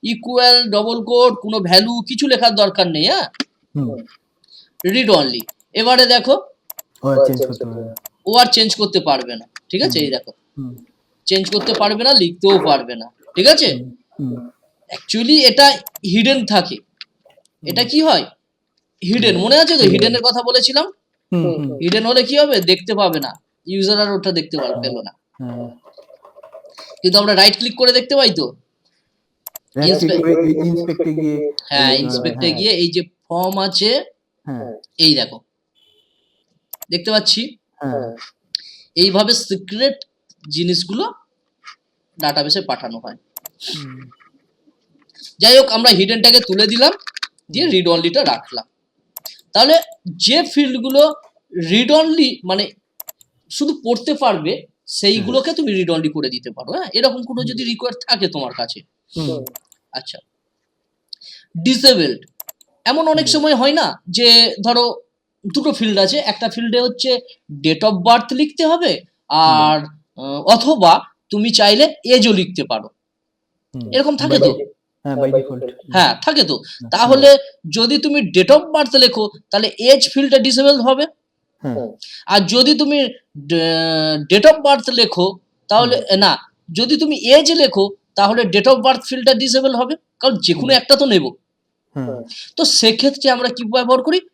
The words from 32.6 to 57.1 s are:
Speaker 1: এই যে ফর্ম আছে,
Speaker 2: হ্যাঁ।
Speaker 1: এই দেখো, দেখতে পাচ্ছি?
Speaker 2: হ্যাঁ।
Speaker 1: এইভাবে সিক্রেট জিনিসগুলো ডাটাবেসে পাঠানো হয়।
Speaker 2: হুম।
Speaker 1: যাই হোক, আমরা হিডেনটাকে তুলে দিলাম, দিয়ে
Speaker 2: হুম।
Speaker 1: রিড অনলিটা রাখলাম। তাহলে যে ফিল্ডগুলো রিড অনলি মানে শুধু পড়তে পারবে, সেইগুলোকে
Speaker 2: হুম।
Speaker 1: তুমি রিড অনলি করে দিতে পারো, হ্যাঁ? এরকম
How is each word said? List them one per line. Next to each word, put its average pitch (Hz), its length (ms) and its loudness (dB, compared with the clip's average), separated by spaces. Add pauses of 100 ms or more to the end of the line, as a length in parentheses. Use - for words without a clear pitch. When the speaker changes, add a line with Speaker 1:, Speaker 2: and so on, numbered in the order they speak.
Speaker 1:
এই 175 160 0
যে 170 140 -4
ফর্ম 180 560 -8
আছে, 196 460 -2 (420)
Speaker 2:
হ্যাঁ। 127 280 -12 (240)
Speaker 1:
এই 156 180 4
দেখো, 117 240 -8 (1500)
দেখতে 175 200 -4
পাচ্ছি? 214 460 -2 (240)
Speaker 2:
হ্যাঁ। 131 340 -8 (800)
Speaker 1:
এইভাবে 196 380 2
সিক্রেট 208 600 -4 (560)
জিনিসগুলো 180 640 -4 (1080)
ডাটাবেসে 151 420 -2
পাঠানো 117 380 -8
হয়। 107 160 -18 (600)
Speaker 2:
হুম। 131 340 -16 (1300)
Speaker 1:
যাই 240 180 6
হোক, 269 140 4
আমরা 226 180 2
হিডেনটাকে 226 500 2
তুলে 208 280 -2
দিলাম, 240 240 2 (600)
দিয়ে 285 140 -2
Speaker 2:
হুম। 330 60 0
Speaker 1:
রিড 180 160 2
অনলিটা 170 360 0
রাখলাম। 123 420 -4 (880)
তাহলে 277 260 4 (280)
যে 226 360 0
ফিল্ডগুলো 269 680 0 (560)
রিড 233 220 2
অনলি 311 520 2
মানে 190 280 -4 (760)
শুধু - 340 -6
পড়তে 233 300 -2
পারবে, 202 540 -2 (180)
সেইগুলোকে 220 640 -2
Speaker 2:
হুম। 320 60 -4
Speaker 1:
তুমি 285 180 -4
রিড 185 180 -2
অনলি 160 180 -2
করে 147 200 -6
দিতে 123 220 -14
পারো, 123 200 -14
হ্যাঁ? 359 220 -8
এরকম 247 300 -2